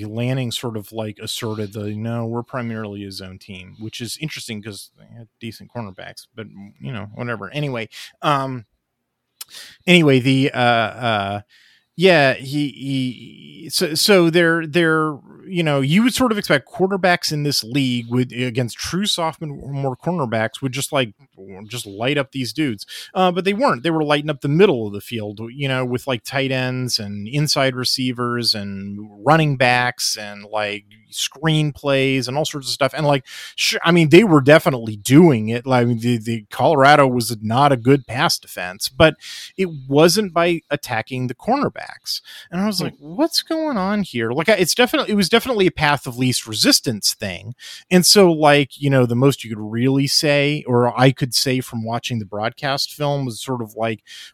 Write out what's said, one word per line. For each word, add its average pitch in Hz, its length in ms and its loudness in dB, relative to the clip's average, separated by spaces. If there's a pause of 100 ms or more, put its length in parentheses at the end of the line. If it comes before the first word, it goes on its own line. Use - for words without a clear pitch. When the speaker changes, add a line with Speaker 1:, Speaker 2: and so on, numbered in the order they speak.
Speaker 1:
Lanning 120 440 -4
sort 110 280 -8
of, 104 160 -12
like, 110 260 -8
asserted 107 540 -8
the, 104 220 -8
"No, 117 300 -6
we're 117 180 -6
primarily 110 600 -10
a 98 80 -12
zone 95 260 -16
team," 92 420 -18
which 107 200 -12
is 117 220 -10
interesting 123 420 -10
'cause 101 340 -16
they 104 80 -20
had 113 220 -20 (140)
decent 107 280 -14
cornerbacks, 95 640 -16
but, 110 140 -16 (320)
you 135 140 -12
know, 101 200 -12
whatever. 117 380 -10
Anyway, 131 380 -6 (320)
um, 135 440 -2 (1200)
anyway, 156 340 6
the, 135 340 2
uh, - 40 -8
uh, 110 840 0 (540)
yeah, 165 380 6
he, 135 360 -4
he, 135 1000 -8
so, - 240 -2
so 170 380 4
they're, 165 340 2
they're, 160 500 2 (300)
you 175 160 -4
know, 147 180 2
you 147 220 2
would 254 120 2
sort 254 180 2
of 208 80 -2
expect 156 280 0
quarterbacks 185 640 0
in 151 120 -2
this 143 200 0
league 120 460 -2
would, 123 220 0
against 123 460 -4
true 190 280 -4
sophomore 143 920 -4
cornerbacks 117 640 -2
would 131 120 -4
just, 131 200 -8
like, 127 220 0 (540)
just 117 180 -12
light 113 320 -4
up 139 140 -4
these 123 200 -6
dudes. 131 360 -6 (260)
Uh, 185 180 2
but 175 140 -4
they 202 80 0
weren't. 202 300 0
They 170 80 0
were 160 120 0
lighting 147 280 0
up 139 100 -10
the 147 60 -4
middle 147 400 4
of 101 60 -8
the 101 80 -10
field, 104 380 -10 (120)
you 139 160 -6
know, 131 180 -2
with, 123 220 -4
like, 127 160 -4
tight 135 260 -4
ends 127 480 -4
and 104 300 -10
inside 135 480 0
receivers 120 800 -2
and 101 420 -8 (260)
running 147 320 4
backs 123 640 0
and, 104 280 -14
like, 104 400 -4 (280)
screenplays 139 1120 0
and 131 100 -6
all 156 80 -2
sorts 135 220 -8
of - 60 -4
stuff. 131 220 0
And, 151 100 -2
like, 143 200 2 (300)
sure, - 280 -2
I 165 80 4
mean, 165 180 6
they 175 140 10
were 160 180 6
definitely 123 560 4
doing 123 520 6
it. 120 160 -6
Like, 127 180 2
I - 20 4
mean, 120 140 0
the, 120 180 0
the 110 320 -6
Colorado 143 580 6
was 123 340 -2
not 123 300 2
a 131 60 2
good 127 300 2
pass 147 320 -2
defense, 92 500 -10
but 151 260 4 (420)
it 190 120 -2 (180)
wasn't 170 460 4
by 170 360 0
attacking 127 580 -4
the 127 80 -8
cornerbacks. - 880 -6 (300)
And 175 100 -4
I 208 40 0
was 185 140 -2
Speaker 2:
Hmm. 151 60 -4
Speaker 1:
like, 131 120 -8
"What's 180 440 -4
going 311 360 -4
on 196 260 -2
here?" 117 280 -4
Like, 156 180 0
I, 220 40 6
it's 185 220 0
definitely, 240 360 0
it 208 40 0
was 196 140 0
definitely 226 380 2
a 156 40 2
path 147 360 0
of 120 100 -10
least 127 300 0
resistance 110 640 0
thing. 101 420 -10 (360)
And 180 140 6
so, 190 260 6
like, 147 500 2
you 139 80 0
know, 135 160 4
the 117 100 0
most 135 280 2
you 113 60 -12
could 107 140 -8
really 131 440 0
say, 143 600 0
or 120 320 2
I 135 120 6
could 127 220 -4
say 131 280 0
from 117 220 -8
watching 117 360 -6
the 107 60 -6
broadcast 117 680 -4
film, 143 320 -2
was 110 160 -8
sort 127 200 -4
of 107 140 -12
like, 110 280 -4 (300)